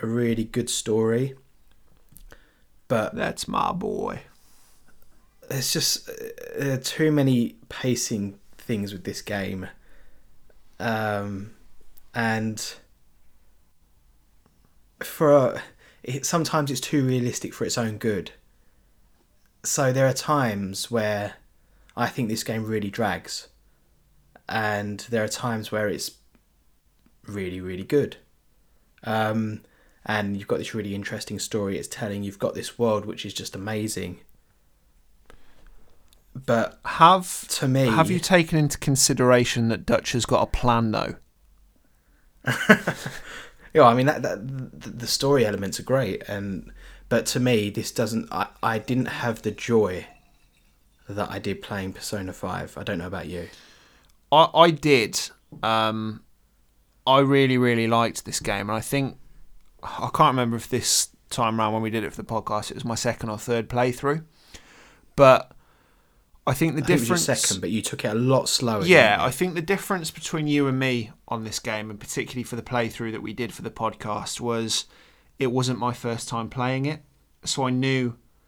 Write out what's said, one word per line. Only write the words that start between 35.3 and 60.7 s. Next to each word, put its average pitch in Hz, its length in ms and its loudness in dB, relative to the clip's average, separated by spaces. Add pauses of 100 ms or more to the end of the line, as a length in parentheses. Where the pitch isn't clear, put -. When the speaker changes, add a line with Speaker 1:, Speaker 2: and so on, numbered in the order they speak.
Speaker 1:
But 117 500 0
Speaker 2:
Have, 180 640 4
Speaker 1:
to - 200 -2
me 131 180 4
Speaker 2:
have 160 240 4
you 180 80 2
taken 170 400 4
into 147 180 2
consideration 123 920 4
that - 180 -2
Dutch - 260 2
has 120 140 0
got 120 160 4
a 110 40 0
plan, 117 460 2
though? - 220 -2 (1300)
Speaker 1:
<laughs> 127 100 0 (1200)
Yeah, 139 120 12
I 117 60 8
mean, 127 120 4
that, 143 160 0
that, 131 600 -6
the, 110 80 -12
the 117 180 -8
story 135 360 4
elements 98 360 -2
are - 20 -10
great, 120 460 0
and, 101 420 -6 (380)
but 113 180 2
to - 140 0
me, 117 300 2
this 104 200 -6
doesn't, 113 420 -2
I, 98 140 -2 (160)
I 113 160 2
didn't 123 280 -2
have - 360 -4
the 110 80 -2
joy 101 560 0 (1000)
that 101 200 -4
I 101 120 -6
did 101 200 -4
playing 95 320 -6
Persona 95 400 -8
five. 92 460 -8
I - 60 -8
don't 101 140 -4
know 87 100 -6
about 90 180 -8
you. 85 220 -10 (800)
Speaker 2:
I, 151 240 8
I 170 160 8
did. 139 480 4 (460)
Um, 110 580 0 (840)
I 135 140 6
really, 135 400 6
really 117 300 4
liked 117 360 2
this - 140 -6
game, 101 320 -2
and 110 80 0
I - 20 -4
think, 139 360 -2 (680)
I - 320 -6
can't 151 180 6
remember 120 240 2
if 110 120 -8
this - 400 0 (220)